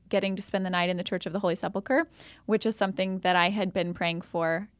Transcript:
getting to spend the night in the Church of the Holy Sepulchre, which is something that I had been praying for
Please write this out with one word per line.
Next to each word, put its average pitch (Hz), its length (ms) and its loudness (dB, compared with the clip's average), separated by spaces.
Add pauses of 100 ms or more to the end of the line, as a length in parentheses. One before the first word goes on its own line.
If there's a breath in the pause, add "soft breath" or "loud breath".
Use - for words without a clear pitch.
getting 196 280 0
to 190 80 -6
spend 190 220 -2
the 185 40 -2
night 180 200 2
in 180 80 -2
the 175 60 -4
Church 185 220 -4
of 165 80 -4
the 196 60 -2
Holy 180 160 2
Sepulchre, 254 520 0 (380 loud breath)
which 214 200 0
is 220 100 2
something 190 440 0
that 180 160 2
I 175 140 4
had 196 240 0
been 175 200 -2
praying 170 280 -2
for 165 480 -2 (100)